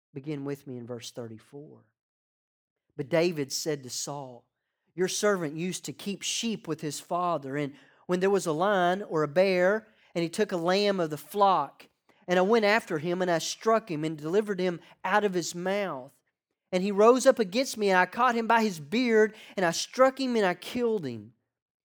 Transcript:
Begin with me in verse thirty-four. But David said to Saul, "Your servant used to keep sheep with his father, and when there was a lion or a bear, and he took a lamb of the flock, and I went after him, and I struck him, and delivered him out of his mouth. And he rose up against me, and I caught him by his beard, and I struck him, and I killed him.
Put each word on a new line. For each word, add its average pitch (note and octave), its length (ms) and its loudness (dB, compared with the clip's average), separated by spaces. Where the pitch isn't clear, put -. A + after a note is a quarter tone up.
Begin C#3+ 320 -8
with C#3 220 -8
me B2+ 100 -10
in A#2+ 100 -14
verse A#2 240 -12
thirty-four. A#2+ 680 -16
But D3 140 -8
David D#3+ 420 0
said D3 320 -6
to B2 60 -16
Saul, C3 560 -10
"Your F3+ 140 0
servant F#3 460 0
used E3+ 300 -6
to D3 80 -10
keep G3 280 -8
sheep - 480 -6
with D3+ 100 -6
his D3 200 -8
father, D#3+ 580 -4
and C#3+ 160 -4
when F3+ 160 -2
there G3 80 4
was G3 160 2
a D#3+ 80 0
lion F#3 500 2
or D#3+ 200 0
a C#3+ 40 0
bear, F#3 580 2
and E3+ 80 -2
he E3 60 -2
took G3+ 240 -2
a F3+ 40 0
lamb F#3+ 440 2
of D#3 80 -2
the D3 80 -8
flock, F#3 720 0
and F3+ 140 2
I F3+ 40 6
went A3 200 2
after G3+ 360 2
him, F3 220 -4
and F3+ 80 -2
I E3 100 2
struck A3 520 -2
him, D3+ 140 -4
and D#3+ 120 -6
delivered F#3 420 -2
him F3+ 200 -2
out G3+ 220 2
of F#3+ 80 -2
his F3 200 -4
mouth. F3 600 -6
And F#3 120 0
he G#3 80 0
rose A#3 340 6
up C4 140 6
against A3 380 -2
me, G#3 120 0
and F#3 80 4
I F3+ 80 6
caught A#3 300 0
him A3+ 120 -2
by A3+ 140 4
his F#3+ 180 -2
beard, G#3+ 560 2
and F#3 80 2
I E3 60 2
struck C4 500 2
him, B3 160 -2
and G3+ 80 2
I F3+ 80 2
killed A3 520 -4
him. A#2 280 -10